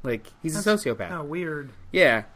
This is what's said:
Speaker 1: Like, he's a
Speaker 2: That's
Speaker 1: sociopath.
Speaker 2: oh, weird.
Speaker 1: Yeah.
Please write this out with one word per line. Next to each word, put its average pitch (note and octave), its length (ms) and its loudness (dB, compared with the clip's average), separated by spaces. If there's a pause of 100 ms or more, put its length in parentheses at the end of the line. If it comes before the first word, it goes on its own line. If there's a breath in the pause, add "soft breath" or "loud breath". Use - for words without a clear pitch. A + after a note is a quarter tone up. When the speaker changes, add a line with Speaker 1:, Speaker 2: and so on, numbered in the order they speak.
Speaker 1:
Like, A#2 260 -6 (140)
he's D#3+ 140 -4
a G#3 80 -2
Speaker 2:
That's G#3 220 2
Speaker 1:
sociopath. A2+ 260 -2
Speaker 2:
oh, E3 120 -8
weird. D3+ 480 -8 (200)
Speaker 1:
Yeah. B2 320 6 (120)